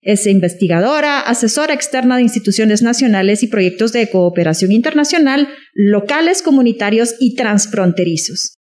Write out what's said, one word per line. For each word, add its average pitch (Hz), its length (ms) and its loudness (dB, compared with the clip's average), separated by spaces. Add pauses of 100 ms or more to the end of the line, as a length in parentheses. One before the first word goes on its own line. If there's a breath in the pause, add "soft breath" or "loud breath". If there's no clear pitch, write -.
Es 202 220 0
investigadora, 196 920 0
asesora 269 540 -2
externa 254 420 -2
de 247 60 2
instituciones 220 600 0
nacionales 214 640 2
y - 20 -8
proyectos 208 460 -2
de 226 180 -2
cooperación 175 640 0
internacional, 294 760 2 (260 loud breath)
locales, 247 680 0
comunitarios 233 800 0
y 254 160 0
transfronterizos. 190 1300 -2